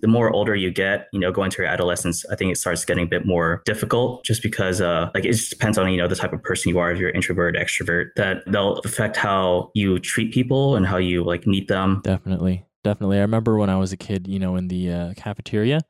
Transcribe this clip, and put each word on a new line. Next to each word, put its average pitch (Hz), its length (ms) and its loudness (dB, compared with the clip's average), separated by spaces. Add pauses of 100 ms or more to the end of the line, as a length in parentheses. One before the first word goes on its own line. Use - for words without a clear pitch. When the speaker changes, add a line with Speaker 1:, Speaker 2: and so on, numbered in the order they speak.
Speaker 1:
the 113 40 2
more 117 240 6
older 104 240 2
you 95 140 0
get, 98 420 -2
you 101 80 -4
know, 92 120 2
going 95 180 0
through 95 160 -2
your 76 80 0
adolescence, 87 580 0
I 113 40 -4
think 92 160 0
it 85 80 -2
starts 85 260 -2
getting 87 200 0
a - 20 0
bit 87 180 -2
more 85 400 2
difficult 117 580 0
just - 200 -2
because, 95 380 -2
uh, 85 340 0
like, 98 100 -2
it 95 60 2
just 110 180 0
depends 107 300 0
on, 92 120 2
you 92 60 2
know, 87 100 2
the 90 80 -2
type - 180 -4
of - 100 -6
person 90 280 -2
you 87 60 2
are, 87 140 2
if 87 80 -2
you're 90 100 0
introvert, 90 460 0
extrovert, 87 600 -2
that 98 300 0
they'll 98 400 2
affect 107 320 -2
how 95 560 2
you 98 240 2
treat 113 340 -2
people 135 440 2
and 95 100 4
how 92 120 0
you, 87 260 2
like, 87 240 -2
meet 98 200 2
them. 95 360 2
Speaker 2:
Definitely. 92 600 -2 (200)
Definitely. 101 340 0
I 101 40 4
remember 110 360 2
when 104 140 2
I 95 60 2
was 95 140 0
a 95 60 -6
kid, 95 300 -6
you 95 100 -4
know, 92 200 -2
in 92 100 -2
the, 90 240 -2
uh, 87 240 -4
cafeteria, 110 640 -2 (100)